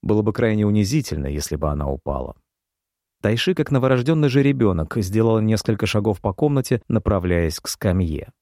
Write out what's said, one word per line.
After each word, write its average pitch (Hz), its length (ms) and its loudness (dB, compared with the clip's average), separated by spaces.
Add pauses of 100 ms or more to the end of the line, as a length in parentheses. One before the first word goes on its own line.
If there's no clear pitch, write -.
Было 107 200 2
бы 104 100 0
крайне 107 340 0
унизительно, 104 600 0
если 73 300 -6
бы 73 140 -2
она 73 180 -4
упала. 67 480 -6 (840)
Тайши, 117 320 0
как 151 160 -2
новорождённый 131 580 2
жеребёнок, 120 680 2
сделала 110 420 2
несколько 110 480 0
шагов 101 340 0
по 98 140 -2
комнате, 139 540 0
направляясь 87 720 0
к - 100 -12
скамье. 87 720 -2